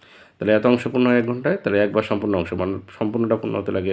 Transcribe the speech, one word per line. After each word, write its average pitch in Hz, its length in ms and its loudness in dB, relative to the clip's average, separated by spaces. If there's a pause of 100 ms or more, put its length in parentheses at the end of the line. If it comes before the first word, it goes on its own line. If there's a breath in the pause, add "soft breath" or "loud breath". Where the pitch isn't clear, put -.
(320 soft breath)
তাহলে 104 220 -2
এত 107 120 4
অংশ 123 220 4
পূর্ণ 123 200 2
হয় 123 120 4
এক 117 80 0
ঘন্টায়, 131 300 -2
তাহলে 101 220 0
এক 104 140 2
বা 107 80 2
সম্পূর্ণ 104 340 -2
অংশ, 85 180 -2
মানে 92 200 -2 (180)
সম্পূর্ণটা 113 460 -2
পূর্ণ 113 180 -6
হতে 101 160 -4
লাগে 95 220 -2